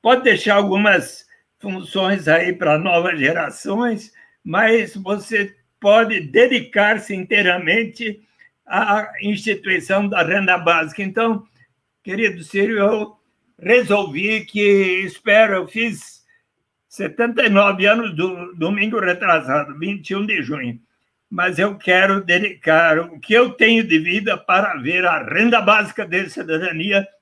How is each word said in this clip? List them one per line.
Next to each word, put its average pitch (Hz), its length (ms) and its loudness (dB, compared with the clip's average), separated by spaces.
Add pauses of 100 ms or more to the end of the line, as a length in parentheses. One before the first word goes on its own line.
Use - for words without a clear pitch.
pode 247 200 4
deixar 208 320 2
algumas 202 720 0 (320)
funções 185 680 -4
aí 175 240 2
pra 160 260 0
novas 175 400 0
gerações, 190 920 -4 (300)
mas 214 520 0
você 202 600 -6 (240)
pode 208 420 4
dedicar-se 208 960 0
inteiramente 202 1040 -2 (460)
à 208 440 -2 (120)
instituição 202 840 -2
da 190 140 -2
renda 180 360 0
básica." 165 440 0
Então, 220 420 -2 (580)
querido 190 400 -4
Círio, 202 360 -2
eu 208 380 0 (420)
resolvi 202 880 0
que, 196 600 2
espero, 208 500 2
eu 185 140 -4
fiz 220 520 -8 (680)
setenta 233 560 -4
e 220 40 2
nove 196 380 2
anos 214 300 0
do, 180 400 -6
domingo 202 420 -2
retrasado, 151 800 -2
vinte 175 320 -8
e 190 60 -4
um 202 100 -4
de 196 160 -4
junho, 120 380 -8 (500)
mas 180 260 -2
eu 196 220 -2
quero 190 460 2
dedicar 170 760 2
o 170 220 -8
que - 120 -4
eu 247 180 4
tenho 226 360 2
de 165 120 2
vida 185 380 -2
para 190 420 0
ver 170 260 -2
a 160 180 0
renda 214 380 2
básica 208 440 0
de 180 240 -4
cidadania 175 800 -4 (160)